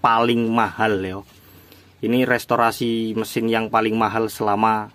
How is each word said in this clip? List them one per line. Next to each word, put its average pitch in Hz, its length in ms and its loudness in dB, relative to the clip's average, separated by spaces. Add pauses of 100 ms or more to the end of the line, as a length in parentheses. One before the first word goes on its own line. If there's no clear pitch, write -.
paling 117 480 2
mahal, 110 560 0
ya. 95 160 -8 (800)
Ini 123 240 0
restorasi 117 880 0
mesin 113 400 -2
yang 113 160 -2
paling 113 240 0
mahal 113 400 0
selama 107 640 0